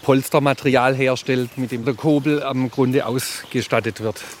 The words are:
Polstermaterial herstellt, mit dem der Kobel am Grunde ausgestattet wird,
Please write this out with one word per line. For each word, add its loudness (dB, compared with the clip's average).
Polstermaterial 2
herstellt, -2
mit -4
dem -6
der -2
Kobel 2
am -2
Grunde 2
ausgestattet -4
wird, -4